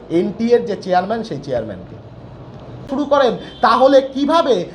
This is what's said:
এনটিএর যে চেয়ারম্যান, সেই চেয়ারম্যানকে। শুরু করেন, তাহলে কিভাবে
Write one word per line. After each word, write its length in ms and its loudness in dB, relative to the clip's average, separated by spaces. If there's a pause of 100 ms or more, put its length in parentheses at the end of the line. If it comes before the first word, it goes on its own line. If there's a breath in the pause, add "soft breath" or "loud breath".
এনটিএর 560 2
যে 160 -4
চেয়ারম্যান, 420 -2
সেই 220 -10
চেয়ারম্যানকে। 500 -6 (920)
শুরু 160 -4
করেন, 280 2 (280 loud breath)
তাহলে 400 6
কিভাবে 540 2 (200)